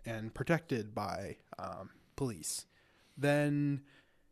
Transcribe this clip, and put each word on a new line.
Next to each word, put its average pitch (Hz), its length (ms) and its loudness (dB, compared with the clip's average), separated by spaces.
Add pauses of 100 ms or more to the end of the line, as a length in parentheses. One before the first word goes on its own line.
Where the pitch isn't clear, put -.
and 113 260 -4
protected 127 600 0
by, 101 440 -4 (200)
um, - 320 -8 (240)
police, 110 520 -4 (520)
then, 143 600 4 (520)